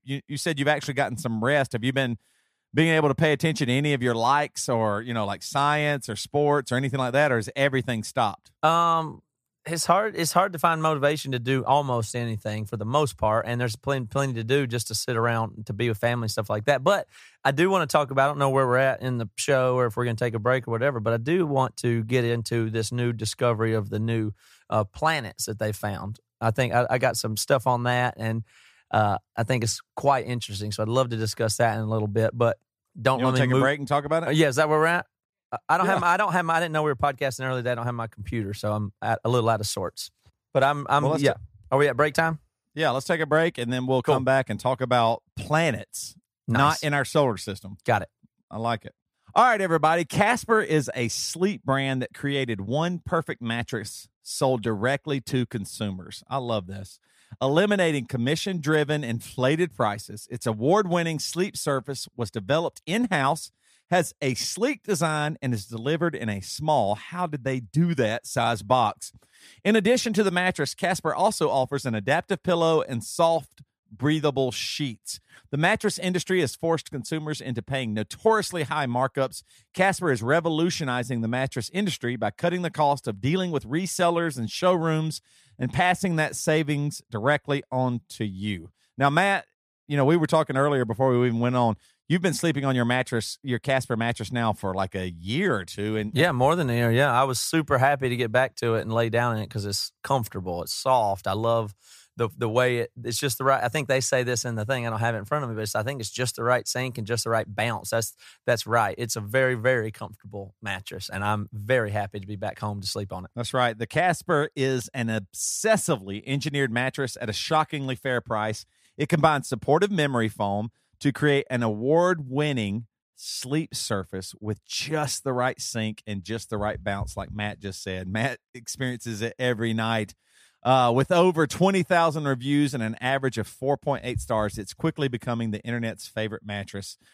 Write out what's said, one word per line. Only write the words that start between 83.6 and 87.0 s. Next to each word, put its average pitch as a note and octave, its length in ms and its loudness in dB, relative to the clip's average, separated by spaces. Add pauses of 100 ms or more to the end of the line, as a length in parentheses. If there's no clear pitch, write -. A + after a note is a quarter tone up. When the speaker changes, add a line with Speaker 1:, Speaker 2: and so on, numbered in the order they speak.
Speaker 1:
resellers E3+ 720 0
and A2+ 120 -4
showrooms D#3+ 720 2 (380)
and B2+ 140 -2
passing F3+ 420 2
that D#3 220 0
savings D3+ 640 0 (100)